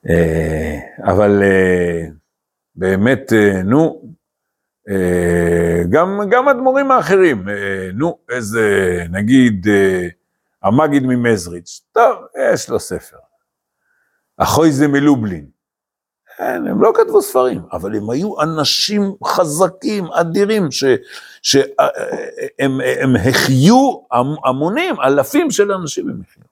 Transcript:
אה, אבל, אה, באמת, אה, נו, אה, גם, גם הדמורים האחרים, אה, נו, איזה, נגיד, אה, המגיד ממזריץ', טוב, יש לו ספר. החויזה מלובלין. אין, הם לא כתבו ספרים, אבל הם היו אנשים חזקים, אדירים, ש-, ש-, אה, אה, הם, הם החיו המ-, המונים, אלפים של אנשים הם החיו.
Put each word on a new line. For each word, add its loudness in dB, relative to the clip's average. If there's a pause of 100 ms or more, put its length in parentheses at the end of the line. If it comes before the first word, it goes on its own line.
אה, 0 (260)
אבל, 4
אה, 2 (680)
באמת, 0
אה, 4
נו, 0 (880)
אה, 0
גם, 0 (100)
גם 2
הדמורים 0
האחרים, 2
אה, -6
נו, -4 (120)
איזה, 0 (120)
נגיד, 2
אה, 2 (540)
המגיד 2
ממזריץ', -2 (120)
טוב, 2 (280)
יש -6
לו -2
ספר. -12 (1200)
החויזה 2
מלובלין. 0 (920)
אין, -6
הם 0
לא 4
כתבו 2
ספרים, -2 (120)
אבל -8
הם -6
היו -4
אנשים -2 (220)
חזקים, -2
אדירים, 0
ש-, -4 (580)
ש-, 0
אה, 4 (180)
אה, -4 (120)
הם, -2 (220)
הם 0
החיו 2 (100)
המ-, -2
המונים, -2
אלפים 0
של 0
אנשים -8
הם -10
החיו. -20